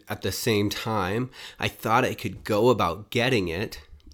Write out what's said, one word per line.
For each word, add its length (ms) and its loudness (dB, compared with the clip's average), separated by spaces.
at 140 -8
the 100 -2
same 380 2
time, 600 -2
I 80 0
thought 380 2
I 80 0
could 320 -8
go 240 4
about 420 0
getting 380 2
it 320 -6